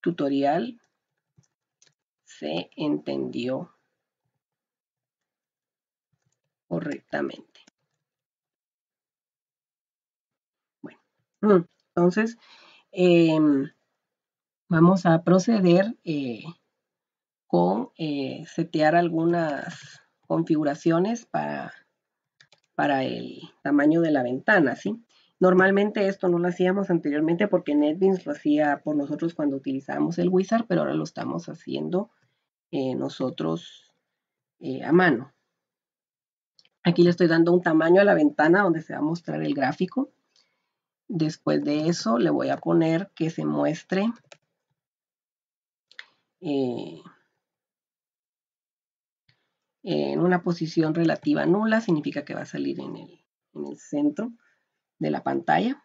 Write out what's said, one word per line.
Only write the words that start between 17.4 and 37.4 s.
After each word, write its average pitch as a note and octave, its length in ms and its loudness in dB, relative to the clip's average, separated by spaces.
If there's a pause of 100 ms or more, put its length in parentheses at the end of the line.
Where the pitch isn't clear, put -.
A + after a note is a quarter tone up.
con, F#3 500 0
eh, C#3+ 500 -6
setear D#3+ 480 0
algunas E3 1080 -2 (260)
configuraciones E3 1000 0
para, D3 460 -6 (1040)
para C#3+ 280 0
el B2 380 -8 (200)
tamaño D3+ 400 2
de E3 100 2
la C3+ 120 2
ventana, C3 520 2
¿sí? G#3+ 260 -8 (420)
Normalmente G3 640 4
esto F#3+ 220 -2
no F3 100 2
lo F3 80 0
hacíamos F#3 420 -2
anteriormente E3 600 0
porque D#3+ 260 -2
NetBeans F3 500 2
lo D3 60 -8
hacía D3 500 0
por D3+ 140 -4
nosotros D3 380 -4
cuando C#3+ 240 -4
utilizábamos C#3 600 -4
el F3 120 0
wizard, F#3+ 400 0
pero E3+ 100 2
ahora C#3+ 140 -2
lo D#3 100 -4
estamos D#3+ 460 -8
haciendo, D#3 640 -6 (600)
eh, C3 240 -4
nosotros, C#3 960 -8 (720)
eh, C3 240 -10
a C#3+ 80 -2
mano. D#3+ 400 2 (1500)
Aquí F3 220 4
le F3 60 6
estoy F3 180 2
dando E3 240 4